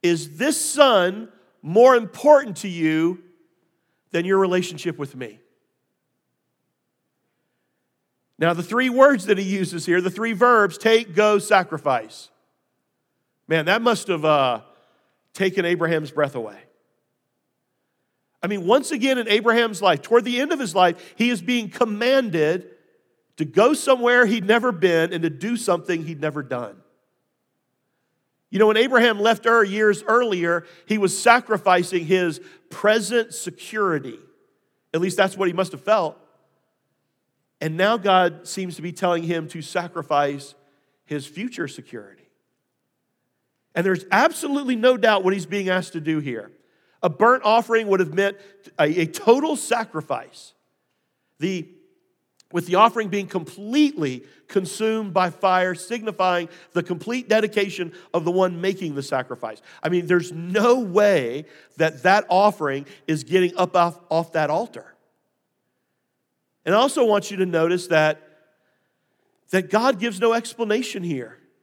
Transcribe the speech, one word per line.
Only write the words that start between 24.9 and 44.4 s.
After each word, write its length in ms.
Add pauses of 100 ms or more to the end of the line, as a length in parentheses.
and 120
to 60
do 280
something 480
he'd 160
never 200
done. 360 (1700)
You 100
know, 80
when 100
Abraham 420
left 260
Ur 200
years 380
earlier, 640 (200)
he 120
was 240
sacrificing 840
his 340 (300)
present 640
security. 840 (760)
At 80
least 160
that's 180
what 140
he 40
must 200
have 100
felt. 340 (1400)
And 140
now 220
God 500
seems 300
to 40
be 120
telling 300
him 260
to 120
sacrifice 960 (480)
his 220
future 420
security. 560 (1500)
And 100
there's 260
absolutely 680